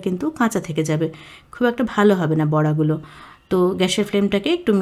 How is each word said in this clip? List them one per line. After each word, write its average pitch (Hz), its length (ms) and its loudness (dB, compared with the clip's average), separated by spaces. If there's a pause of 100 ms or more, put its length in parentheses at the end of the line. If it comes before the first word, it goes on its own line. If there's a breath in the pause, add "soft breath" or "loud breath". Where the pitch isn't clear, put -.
কিন্তু 180 200 -4 (120)
কাঁচা 226 300 0
থেকে 160 220 -4
যাবে, 156 180 0 (460 loud breath)
খুব - 180 -6
একটা 240 120 -2 (100)
ভালো 208 260 4
হবে 156 200 0
না 156 60 2 (100)
বড়াগুলো। 151 420 2 (540 loud breath)
তো 185 100 2 (180)
গ্যাসের 185 300 0
ফ্লেমটাকে 202 480 0
একটু 339 140 -2 (100)